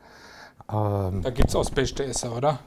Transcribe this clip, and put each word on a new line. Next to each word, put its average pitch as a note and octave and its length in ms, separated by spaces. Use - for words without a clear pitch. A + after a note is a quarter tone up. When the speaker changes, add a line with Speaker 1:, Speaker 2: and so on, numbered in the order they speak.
Speaker 1:
Ähm, G2+ 520
Speaker 2:
Da C3 80
gibt's - 240
auch F#3+ 80
das - 80
beste C3+ 320
Essen, B2+ 280
oder? C3 360